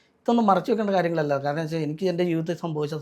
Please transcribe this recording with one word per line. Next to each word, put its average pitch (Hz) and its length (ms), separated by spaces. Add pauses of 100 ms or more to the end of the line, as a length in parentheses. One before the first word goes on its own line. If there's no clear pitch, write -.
(200)
ഇതൊന്നും 233 300
മറച്ചു 180 200
വെക്കേണ്ട 208 260
കാര്യങ്ങളല്ല. 165 380 (100)
കാരണം 147 200
വെച്ചാൽ 156 220
എനിക്ക് 160 260
എൻ്റെ 175 180
ജീവിതത്തിൽ 165 340
സംഭവിച്ച 151 380